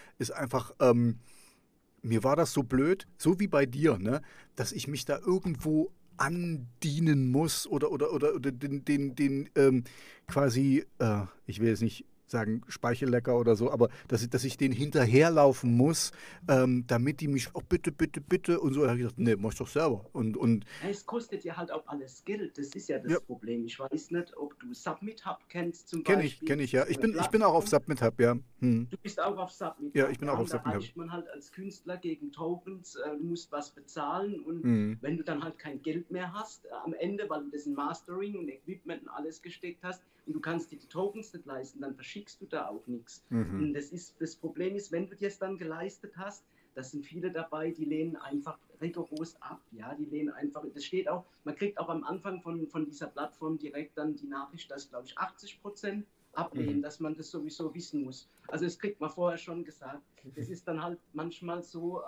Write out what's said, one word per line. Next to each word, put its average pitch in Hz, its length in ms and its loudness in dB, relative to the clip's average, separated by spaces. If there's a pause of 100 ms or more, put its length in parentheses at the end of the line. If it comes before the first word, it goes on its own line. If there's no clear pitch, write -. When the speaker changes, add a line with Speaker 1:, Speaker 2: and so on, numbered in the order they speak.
(180)
Speaker 1:
ist 120 120 -4
einfach, 135 480 -2
ähm, 120 400 6 (840)
mir 113 200 2
war 135 140 6
das 160 160 4
so 143 100 2
blöd, 135 440 2 (100)
so 175 240 4
wie 202 80 2
bei 139 180 6
dir, 135 320 4
ne, 117 220 0 (360)
dass 123 160 -2
ich - 160 -6
mich 147 180 -6
da 143 120 0
irgendwo 170 720 2 (280)
andienen 151 1120 2
muss 151 340 2
oder, 147 240 2
oder, 147 220 0
oder, 147 220 2
oder 135 180 -2
den, 139 320 -6
den, 139 320 2
den, 139 400 2
ähm, 135 280 8 (440)
quasi, 135 560 4 (140)
äh, 107 240 2 (240)
ich 98 140 -6
will 113 100 6
jetzt 107 120 2
nicht - 220 -2 (220)
sagen 110 420 -2
Speichellecker 123 680 2
oder 117 160 8
so, 113 160 2
aber 117 180 6 (200)
dass 117 140 2
ich, 120 80 -4
dass 123 140 2
ich 131 120 -2
denen 135 180 4
hinterherlaufen 135 1000 8
muss, 143 340 6 (380)
ähm, 127 380 6
damit 127 340 2
die 160 80 -2
mich, 135 260 0
„Oh, 165 120 -4
bitte, 170 260 0
bitte, 156 280 0
bitte“ 175 400 0
und 139 140 2
so. 147 80 4
Da 135 60 6
hab 120 80 4
ich 123 60 0
gesagt, 113 160 -4
„Nee, 117 180 6
mach 104 160 -2
ich - 60 -10
doch - 100 -6
selber.“ 143 440 2
Und, 110 240 -2
und 117 280 4 (180)
Speaker 2:
Ja, 185 60 -4
es 202 180 -6
kostet 233 380 -6
ja 165 120 -8
halt 170 140 -8
auch 156 160 -8
alles 139 380 -12
Geld. 202 340 -8
Das 139 160 -6
ist - 140 -12
ja 139 100 -2
das 127 140 -2
Speaker 1:
Ja. 170 80 2
Speaker 2:
Problem. 117 460 -6
Ich 117 120 -10
weiß 139 320 -6
nicht, 175 260 -4
ob 143 220 -10
du - 160 -12
Submit - 520 -10
Hub 185 120 -6 (100)
kennst 170 400 -6
zum 165 140 -6
Speaker 1:
Kenn 190 180 4
ich, 147 120 0
Speaker 2:
Beispiel. - 160 -8
Speaker 1:
kenn 143 120 2
ich, 131 120 -2
Speaker 2:
Das 131 80 6
Speaker 1:
ja. - 40 4
Speaker 2:
ist - 60 -4
Speaker 1:
Ich 165 140 0
Speaker 2:
eine 226 80 4
Speaker 1:
bin, 160 80 0
ich - 100 0
bin 220 120 6
auch 185 120 8
auf 165 140 6
Speaker 2:
Plattform. 147 140 6
Speaker 1:
Submit 143 200 -2
Hub, 113 180 4
ja. 120 160 6 (240)
Hm. 120 300 4
Speaker 2:
Du 190 60 -10
bist - 240 -8
auch 196 160 0
auf 185 160 -6
Submit 151 420 -8
Speaker 1:
Ja, 139 120 6
Speaker 2:
Hub, 131 60 0
Speaker 1:
ich - 60 -4
bin 147 100 -4
Speaker 2:
ja. 135 60 2
Speaker 1:
auch 120 40 0
auf 117 60 2
Speaker 2:
Und 113 80 -6
da 123 40 -2
Speaker 1:
Submit 117 180 0
Hub. 202 80 0
Speaker 2:
reicht - 140 -12
man 165 160 -8
halt 175 160 -8
als - 240 -16
Künstler 190 460 -12
gegen 156 340 -6
Tokens, 175 640 -8
äh, 139 200 -6
du 151 80 -6
musst 170 280 -6
was 147 180 -6
bezahlen 170 720 -6
und 160 240 -8
Speaker 1:
Mhm. 110 380 2
Speaker 2:
wenn 160 160 -4
du 156 60 -6
dann 156 200 -4
halt 160 140 -10
kein 143 240 -12
Geld 165 280 -6
mehr 180 220 -6
hast, - 320 -12
äh, - 60 -18 (140)
am 165 100 -6
Ende, 202 340 -4
weil 147 160 -6
du 143 60 -10
das 147 160 -8
in 143 80 -4
Mastering 175 640 -6
und 165 100 -8
Equipment - 540 -12
und - 80 -16
alles 160 320 -10
gesteckt 175 420 -14
hast 180 180 -10 (240)
und 156 60 -8
du 151 80 -4
kannst 165 320 -4
dir 151 60 -18
die - 100 -20
Tokens 202 460 -6
nicht 175 100 -14
leisten, 139 380 -12
dann 135 120 -8
verschickst - 460 -16
du 196 60 -14
da 156 220 -6
auch - 180 -12
nix. - 420 -10
Speaker 1:
Mhm. 104 300 -2
Speaker 2:
Und 143 160 -2
das 143 160 -8
ist, - 300 -14
das 160 160 -6
Problem 175 380 -4
ist, 196 160 -8
wenn 175 160 -2
du 185 80 -16
dir's 196 240 -6
dann 190 200 -6
geleistet 175 580 -10
hast, 196 260 -12 (320)
da 131 80 -10
sind 143 220 -10
viele 175 260 -6
dabei, 160 400 -4
die 160 140 -6
lehnen 156 320 -2
einfach 143 420 -6 (220)
rigoros 165 640 -6
ab, - 180 -14 (120)
ja, - 220 -12
die 302 120 -6
lehnen - 240 -4
einfach, 147 340 -6 (100)
das 143 100 -12
steht 185 240 -2
auch, 175 160 -4 (200)
man - 120 -6
kriegt 202 220 -2
auch 175 120 -6
am 165 140 -4
Anfang 185 360 -6
von, 165 280 -6
von - 180 -2
dieser 147 220 -10
Plattform 156 500 -6
direkt 147 400 -8
dann 151 180 -4
die 143 100 -12
Nachricht, 139 440 -10
dass, 139 180 -12
glaub 120 160 -12
ich, - 140 -16
achtzig 190 440 -10
Prozent 208 440 -8 (260)
ablehnen, 143 460 -2
Speaker 1:
Mhm. 143 40 -2
Speaker 2:
dass 147 180 -10
man 156 140 -4
das 156 160 -14
sowieso 156 440 -8
wissen 156 280 -6
muss. 127 260 -10 (200)
Also 160 160 -4
das 170 140 -4
kriegt 208 220 -6
man 151 100 -4
vorher 175 280 -2
schon 170 260 -10
gesagt. 143 380 -16 (320)
Das 131 140 -8
Speaker 1:
Mhm. 185 60 -10
Speaker 2:
ist 170 120 -14
dann 160 160 -4
halt 175 160 -8 (140)
manchmal 170 500 -8
so, 170 460 -8